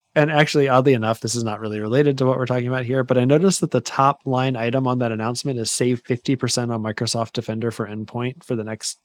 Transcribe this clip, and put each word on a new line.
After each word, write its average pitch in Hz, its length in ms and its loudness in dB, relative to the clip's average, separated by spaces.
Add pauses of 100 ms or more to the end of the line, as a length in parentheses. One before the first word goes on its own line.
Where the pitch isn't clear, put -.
(160)
And 151 160 4
actually, 147 380 2
oddly 131 240 6
enough, 110 280 0
this 117 140 -4
is 120 80 -2
not 107 160 -4
really 107 220 -6
related 135 380 2
to 135 60 2
what 131 120 2
we're 127 80 -2
talking 123 240 -2
about 127 160 -4
here, 131 180 0
but 127 140 0
I 123 80 4
noticed 160 360 4
that 170 100 0
the 123 100 2
top 139 440 2
line 127 300 0
item 120 320 0
on 127 120 0
that 117 120 0
announcement 120 480 -4
is 110 120 -4
save 123 340 0
fifty 127 320 -2
percent 120 340 -2
on 110 120 -4
Microsoft 113 500 -4
Defender 113 380 -4
for 110 160 -6
Endpoint 120 580 -8
for 131 100 -4
the 110 80 -4
next - 420 -10